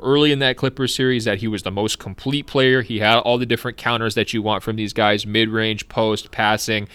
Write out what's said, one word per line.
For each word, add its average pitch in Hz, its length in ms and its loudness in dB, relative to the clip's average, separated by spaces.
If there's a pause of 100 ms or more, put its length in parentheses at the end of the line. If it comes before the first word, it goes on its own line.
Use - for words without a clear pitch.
early 147 280 4
in 143 80 2
that 127 180 0
Clippers 131 360 -2
series 127 320 0
that 101 140 0
he 113 80 -4
was 107 160 -4
the 92 80 -4
most 101 260 -2
complete 139 480 -6
player. 131 380 2
He 110 160 -6
had 107 180 4
all 120 220 2
the 123 80 -4
different 117 300 -4
counters 113 360 -2
that 113 220 0
you 110 80 -2
want 104 180 0
from 110 140 -4
these 107 180 -4
guys, 104 320 2
mid-range, 110 640 0
post, 110 400 -2
passing, 107 640 0